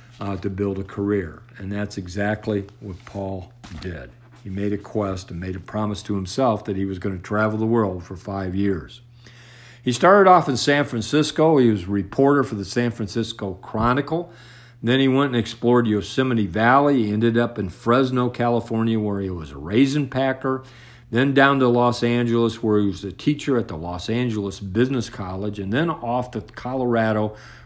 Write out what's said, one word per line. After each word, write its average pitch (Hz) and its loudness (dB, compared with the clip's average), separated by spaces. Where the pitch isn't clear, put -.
uh, 101 -6
to 95 -4
build 98 -2
a 95 -6
career. 101 -4
And 98 -8
that's 104 -6
exactly 101 -4
what 95 -14
Paul 95 -10
did. 80 -12
He 101 -14
made 98 -2
a 101 -2
quest 95 -4
and 85 -10
made 92 -6
a 90 -10
promise 107 -4
to 95 -4
himself 104 0
that 98 -4
he 98 -2
was 98 -6
gonna 95 -6
travel 107 -2
the 110 0
world 101 0
for 92 -12
five 95 -6
years. 98 -2
He 127 0
started 190 8
off 175 6
in 131 0
San 143 2
Francisco. 151 2
He 123 6
was 104 2
a 87 -8
reporter 135 2
for 113 -6
the 98 -4
San 120 -2
Francisco 107 -6
Chronicle. 139 -2
Then 123 2
he 135 4
went 135 2
and - 2
explored 120 2
Yosemite 107 0
Valley. 123 4
He 104 -2
ended 113 2
up 117 0
in 98 -4
Fresno, 123 0
California, 113 -2
where 104 -4
he 98 -4
was 82 -8
a 73 -14
raisin 131 0
packer. 131 -2
Then 131 2
down 139 6
to 131 4
Los 123 4
Angeles, 117 2
where 107 4
he 104 2
was 92 -4
a 98 -8
teacher 139 -2
at 113 -2
the 85 -10
Los 87 -8
Angeles 110 -2
Business 117 0
College. 101 -8
And 98 -6
then 160 0
off 120 -4
to 110 -6
Colorado, 113 -2